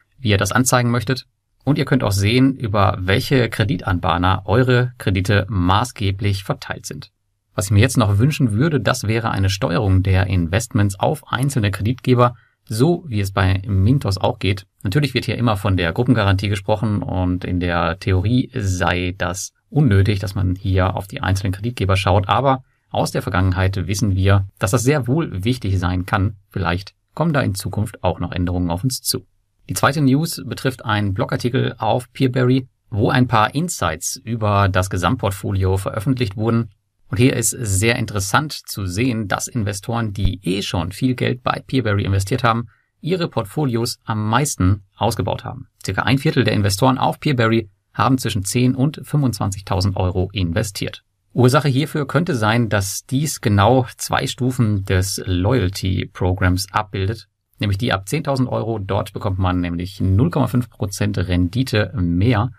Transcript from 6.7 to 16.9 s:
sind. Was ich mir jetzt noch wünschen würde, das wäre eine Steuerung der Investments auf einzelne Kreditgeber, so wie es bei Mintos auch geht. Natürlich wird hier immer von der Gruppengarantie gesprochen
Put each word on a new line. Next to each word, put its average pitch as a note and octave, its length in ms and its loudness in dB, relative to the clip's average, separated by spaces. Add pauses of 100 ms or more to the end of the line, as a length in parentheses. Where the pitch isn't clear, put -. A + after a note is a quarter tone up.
sind. - 260 -14 (440)
Was G#2+ 100 -2
ich G2+ 60 -2
mir G2+ 100 6
jetzt C3+ 160 4
noch G2+ 220 4
wünschen C3 340 2
würde, C#3 260 2
das - 240 -2
wäre A2 280 0
eine G2 180 2
Steuerung G2 520 2
der F#2+ 260 2
Investments F#2+ 720 0
auf - 300 -2
einzelne A#2+ 440 0
Kreditgeber, A#2+ 640 2 (280)
so E3 460 2
wie G#2+ 100 -2
es G2 140 -2
bei G2 340 2
Mintos G2+ 500 2
auch - 220 0
geht. G2 260 -2 (180)
Natürlich D3 300 0
wird A2+ 120 -2
hier G#2+ 120 -4
immer A#2 200 0
von G2 180 0
der F2 160 0
Gruppengarantie G#2+ 560 2
gesprochen G#2 560 -2